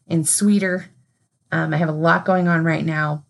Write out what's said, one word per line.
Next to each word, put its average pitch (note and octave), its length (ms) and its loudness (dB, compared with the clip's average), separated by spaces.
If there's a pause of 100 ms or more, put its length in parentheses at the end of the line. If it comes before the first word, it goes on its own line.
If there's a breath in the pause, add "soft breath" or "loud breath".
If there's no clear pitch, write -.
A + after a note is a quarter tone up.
and E3 200 0
sweeter. G3 600 0 (640)
Um, D#3+ 200 -2
I D#3 60 0
have D#3+ 120 0
a D#3 40 -4
lot E3 320 2
going F#3 220 2
on E3 160 2
right D#3 200 0
now, D3+ 460 -4